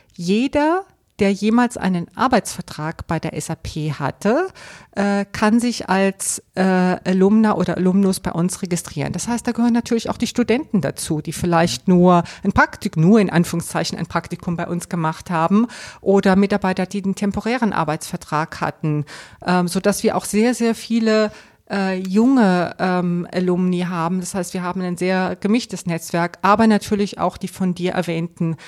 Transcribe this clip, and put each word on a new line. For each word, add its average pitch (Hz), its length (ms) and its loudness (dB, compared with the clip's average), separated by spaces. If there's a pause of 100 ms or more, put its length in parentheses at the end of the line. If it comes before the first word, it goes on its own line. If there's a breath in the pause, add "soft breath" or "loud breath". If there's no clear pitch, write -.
(160 soft breath)
Jeder 277 680 0 (380)
der 196 100 2
jemals 226 460 2
einen 180 380 -2
Arbeitsvertrag - 920 -2
bei 160 120 -2
der - 180 -8
S - 120 -6
A 160 60 -8
P 156 380 -6
hatte, 214 540 -2 (480 loud breath)
äh, 202 360 0
kann 226 300 2
sich 240 260 -4
als, 190 560 0 (120)
äh, 185 80 0
Alumna 190 920 2
oder 180 220 -2
Alumnus 185 420 2
bei - 120 -6
uns 175 300 -2
registrieren. 170 520 -6
Das 180 160 -6
heißt, 240 180 -4
da 240 60 0
gehören 233 180 2
natürlich 233 380 0
auch - 80 -4
die 233 100 -2
Studenten 233 540 0
dazu, - 400 -2
die 160 100 -8
vielleicht 170 560 0
nur 180 360 6 (200 loud breath)
ein 202 80 0
Praktik-, - 460 0
nur 190 240 6
in 185 80 2
Anführungszeichen 170 680 -2
ein 165 100 -8
Praktikum 170 500 -6
bei 170 100 -6
uns 175 220 -6
gemacht 160 400 -4
haben 180 380 2 (340 loud breath)
oder 196 340 4
Mitarbeiter, 196 500 0
die 196 180 -6
einen 196 120 -2
temporären 214 560 -2
Arbeitsvertrag 156 880 -4
hatten, 151 460 -2 (400 loud breath)
ähm, 180 240 2
sodass 190 340 0
wir - 140 2
auch - 80 -4
sehr, 226 280 2
sehr 226 220 0
viele, 220 560 0 (420 loud breath)
äh, 190 260 -2
junge, 190 800 2
ähm, 180 520 0
Alumni 180 560 0
haben. 175 320 -2
Das 175 160 -8
heißt, 180 180 -6
wir 185 80 -6
haben 180 200 -4
ein 175 160 -4
sehr 185 400 0
gemischtes 208 480 -2
Netzwerk, 170 560 -4
aber 214 260 4
natürlich 208 500 0
auch 175 200 -2
die 190 100 -8
von 185 260 -2
dir 175 200 -4
erwähnten, 170 640 -4 (100)